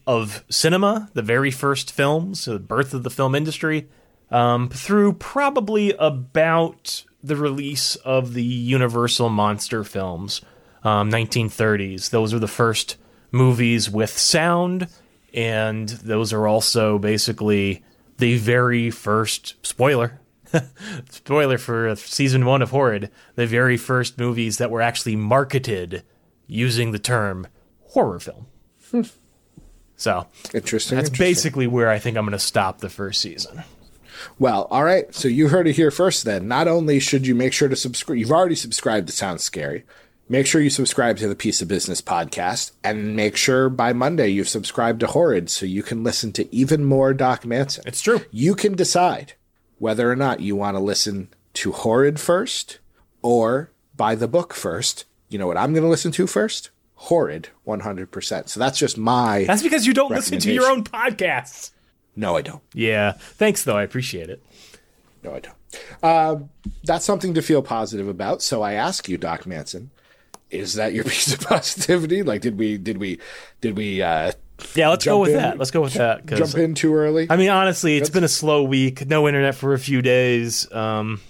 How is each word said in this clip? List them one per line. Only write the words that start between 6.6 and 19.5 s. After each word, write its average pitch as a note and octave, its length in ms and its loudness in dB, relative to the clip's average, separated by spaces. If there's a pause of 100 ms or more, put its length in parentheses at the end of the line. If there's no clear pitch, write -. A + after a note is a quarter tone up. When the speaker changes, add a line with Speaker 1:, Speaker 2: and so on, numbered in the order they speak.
Speaker 1:
the D3 140 -4
release C#3+ 600 -2
of C3 360 -2
the B2 100 -2
Universal A#2+ 880 2
monster G#2 560 0
films, F#2+ 560 -6 (440)
um, G#2+ 260 2
nineteen A2+ 380 0
thirties. G2+ 600 -2
Those A2 260 0
are A#2 40 0
the G#2+ 100 -2
first - 480 -2 (360)
movies A#2 560 4
with G#2+ 300 0
sound, F3 680 0 (440)
and A2 560 -2
those A2 440 -2
are G#2+ 160 0
also G#2+ 500 2
basically G#2 840 0 (360)
the A#2+ 200 4
very A#2+ 520 2
first, - 720 -2